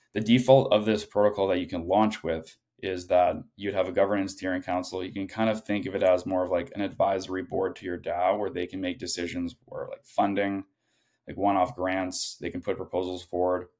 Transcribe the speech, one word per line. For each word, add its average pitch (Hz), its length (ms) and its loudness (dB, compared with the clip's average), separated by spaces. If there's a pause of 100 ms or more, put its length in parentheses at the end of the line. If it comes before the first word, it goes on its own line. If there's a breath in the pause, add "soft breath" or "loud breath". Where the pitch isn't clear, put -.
(140)
The 113 60 -2
default 127 520 6
of 104 120 4
this 107 200 0
protocol 104 440 2
that 90 120 2
you 85 80 -6
can 85 180 -6
launch 104 380 2
with 82 320 -6 (260)
is 92 240 -6
that 90 300 4 (200)
you'd 98 180 -4
have 95 140 0
a 92 40 -8
governance 98 420 2
steering 92 260 -4
council. 90 420 -4
You 92 80 -6
can 98 160 -6
kind 113 220 0
of 110 160 -2
think 101 220 -2
of 95 80 -4
it 98 80 0
as 92 240 4
more 92 180 0
of, 90 60 -4
like, 87 240 0
an 101 80 -4
advisory 92 600 -2
board 92 340 -4
to 98 100 -14
your 87 120 -4
dao 90 400 0
where 98 120 -4
they 87 160 -4
can 95 160 -10
make 90 160 -4
decisions 87 580 -6 (100)
for, 76 240 -10
like, - 140 -14
funding, 98 580 -2 (640)
like, 76 120 -12
one-off 95 360 2
grants. 92 600 -4
They - 140 -8
can 87 100 -8
put 92 160 -4
proposals 90 480 -6
forward 90 440 -2 (120)